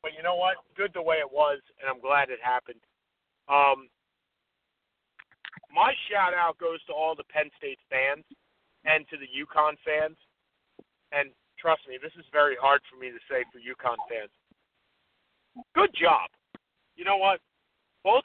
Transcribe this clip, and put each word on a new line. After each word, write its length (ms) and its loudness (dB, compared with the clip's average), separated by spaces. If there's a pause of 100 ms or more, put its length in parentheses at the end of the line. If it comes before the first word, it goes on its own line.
but 160 -10
you 80 -12
know 80 0
what? 240 0 (160)
Good 240 -4
the 40 -4
way 200 0
it 100 -6
was, 300 0 (160)
and 80 -14
I'm 160 -6
glad 320 0
it 80 -12
happened. 400 -4 (640)
Um, 400 4 (1800)
my 240 2 (160)
shout 240 0
out 240 0
goes 320 -6
to 40 -8
all 200 -2
the 160 -12
Penn 260 -4
State 300 -12
fans 400 -4 (640)
and 240 0
to 20 -14
the 140 -18
uconn 560 -2
fans. 320 -2 (960)
And 160 -4 (320)
trust 260 0
me, 140 -16
this 160 -14
is 160 -20
very 260 4
hard 300 4
for 80 -20
me 160 -14
to 160 -18
say 240 -2
for 80 -20
uconn 480 -6
fans. 240 -10 (1400)
Good 160 4
job. 400 2 (640)
You 80 -12
know 120 2
what? 220 2 (640)
Both 220 4